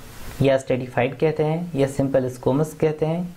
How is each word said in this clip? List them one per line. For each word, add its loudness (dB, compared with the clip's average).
या 6
stratified 0
कहते 2
हैं -2
या 2
simple 0
squamous 0
कहते 0
हैं -2